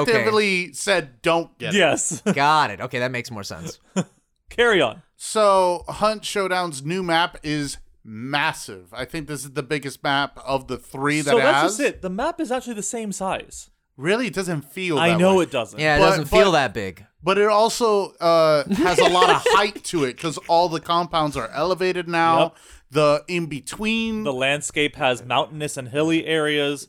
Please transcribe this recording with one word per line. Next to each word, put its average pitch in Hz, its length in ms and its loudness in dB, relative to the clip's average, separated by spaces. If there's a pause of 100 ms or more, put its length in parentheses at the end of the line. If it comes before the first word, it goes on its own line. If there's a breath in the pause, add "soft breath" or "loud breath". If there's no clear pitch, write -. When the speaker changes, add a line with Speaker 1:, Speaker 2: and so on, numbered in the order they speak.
(200)
Speaker 1:
actively 208 540 0
said, 170 480 -2
"Don't 170 360 0
get 117 160 -6
it." 208 40 4
Speaker 2:
Yes. 156 440 2
<laughs> 208 120 0
Speaker 3:
Got 143 380 4
it. 95 100 -10
Okay, 120 180 -6
that 127 120 -2
makes 120 200 -8
more 104 120 -10
sense. - 360 -14 (160)
Speaker 2:
<laughs> - 540 -8
Carry 220 320 2
on. 120 200 -2 (140)
Speaker 1:
So, 190 720 2
Hunt 208 380 -2
Showdown's 180 600 -4
new 180 180 -4
map 170 400 0
is 147 340 -4 (260)
massive. 113 920 -6
I 123 120 -10
think 151 220 -10
this 139 160 -10
is 143 80 -16
the 143 120 -6
biggest 139 400 -8
map 143 420 -2
of 131 220 -4
the 123 100 -6
three 143 440 -2
that 143 100 0
Speaker 2:
So 139 60 6
Speaker 1:
it - 40 4
Speaker 2:
that's 139 200 4
Speaker 1:
has. 202 160 0
Speaker 2:
just - 40 -4
it. 226 200 -2
The 185 80 -8
map 277 300 -6
is 254 120 -4
actually 247 240 -6
the 208 80 -8
same 220 280 -8
size. - 580 -8 (280)
Speaker 1:
Really? 208 300 0
It 156 60 -6
doesn't 180 280 -4
feel 175 380 -2
Speaker 2:
I 170 120 4
Speaker 1:
that 165 80 2
Speaker 2:
know 190 180 6
Speaker 1:
way. 175 80 4
Speaker 2:
it - 60 -8
doesn't. 117 280 -4
Speaker 3:
Yeah, 151 180 4
it - 20 6
Speaker 1:
But, - 100 6
Speaker 3:
doesn't 151 160 0
feel 208 200 6
Speaker 1:
but, 190 60 4
Speaker 3:
that 131 220 2
big. 98 320 -8 (180)
Speaker 1:
but 190 140 2
it 208 100 4
also, 214 720 2
uh, 160 440 4 (120)
has 349 240 0
a 480 100 2
lot 359 200 4
of - 120 4
Speaker 3:
<laughs> - 60 -2
Speaker 1:
height 214 380 2
to 160 180 -2
it 123 160 -4
'cause 160 180 -6 (100)
all 170 220 2
the 160 100 -4
compounds 165 560 -2
are 117 180 -6
elevated 175 540 -2
now. 165 340 2
Speaker 2:
Yep. 165 140 -2 (340 loud breath)
Speaker 1:
The 147 380 2
in-between. 214 960 -4
Speaker 2:
The 143 80 -4
landscape 143 640 -2
has 127 300 -2
mountainous 147 520 -4
and 127 120 -10
hilly 160 360 0
areas. 147 640 -2